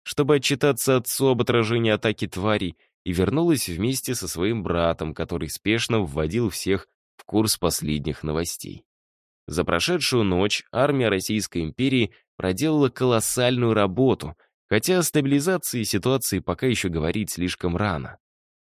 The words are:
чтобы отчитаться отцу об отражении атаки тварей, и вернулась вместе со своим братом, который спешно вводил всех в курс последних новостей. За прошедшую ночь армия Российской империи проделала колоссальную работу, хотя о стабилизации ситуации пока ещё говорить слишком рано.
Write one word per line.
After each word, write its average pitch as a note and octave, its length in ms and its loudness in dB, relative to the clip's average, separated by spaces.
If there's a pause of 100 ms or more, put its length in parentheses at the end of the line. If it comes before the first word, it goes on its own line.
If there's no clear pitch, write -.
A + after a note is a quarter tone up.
чтобы D3 320 2
отчитаться C3+ 640 2
отцу C3+ 300 0
об A#2+ 140 4
отражении A#2 500 2
атаки G#2+ 360 0
тварей, G2+ 500 -2 (280)
и F#2 60 -2
вернулась A#2 560 2
вместе A#2+ 480 -4
со F#2+ 120 -6
своим G2 360 -2
братом, E2 500 -2
который D#2+ 360 -6
спешно A2 520 0
вводил E2 480 -2
всех F#2+ 380 -2 (300)
в - 80 -20
курс G#2+ 320 0
последних D#2 680 -4
новостей. - 640 -6 (600)
За E2 180 -2
прошедшую B2+ 580 0
ночь F#2+ 480 0
армия C3 380 2
Российской F#2+ 540 -2
империи A#2+ 480 0 (260)
проделала C3 520 2
колоссальную B2 840 2
работу, G2+ 640 2 (320)
хотя F3 300 2
о E3+ 40 2
стабилизации C#3+ 800 0
ситуации A2 560 0
пока F2 280 -2
ещё G#2 220 0
говорить E2 420 -2
слишком F2 440 -2
рано. F2 440 -4 (420)